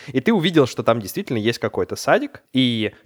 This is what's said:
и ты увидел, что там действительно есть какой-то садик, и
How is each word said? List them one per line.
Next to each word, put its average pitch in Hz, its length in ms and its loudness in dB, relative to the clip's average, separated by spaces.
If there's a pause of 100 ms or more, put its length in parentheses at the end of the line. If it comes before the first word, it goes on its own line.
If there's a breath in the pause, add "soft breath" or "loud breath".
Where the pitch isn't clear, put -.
(140 loud breath)
и 131 80 2
ты 226 120 2
увидел, 165 340 4
что - 160 -8
там 117 160 2
действительно 117 380 -6
есть 110 220 -2
какой-то 101 360 -4
садик, 214 460 -2 (120)
и 120 380 0 (140 soft breath)